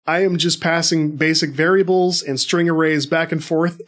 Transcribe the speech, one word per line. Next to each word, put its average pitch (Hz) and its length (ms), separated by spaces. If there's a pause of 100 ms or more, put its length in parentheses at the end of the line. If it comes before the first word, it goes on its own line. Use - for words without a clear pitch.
I 170 160
am 180 140
just 165 240
passing 160 560
basic 156 340
variables 180 720
and 135 160
string 170 300
arrays 156 360
back 165 280
and 156 100
forth, 170 440